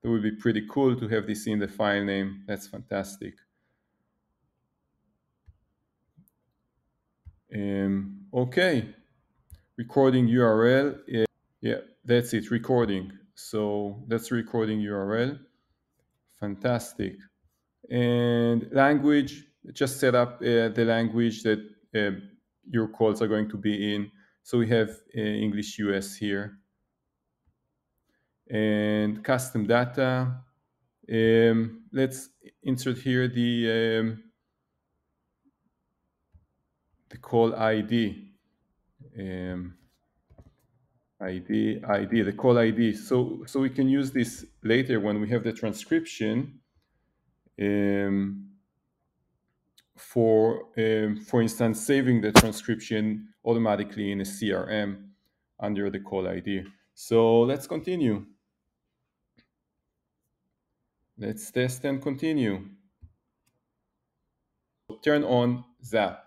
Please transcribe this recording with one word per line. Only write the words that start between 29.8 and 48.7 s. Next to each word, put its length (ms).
Um, 800
let's 380
insert 360
here 280
the, 720
um, 240
the 80
call 360
I 280
D. 520
Um, 560
I 200
D, 480
I 180
D, 160
the 120
call 240
I 140
D. 220
So, 520
so 140
we 100
can 200
use 220
this 340
later 380
when 180
we 100
have 140
the 100
transcription, 1080
um, 840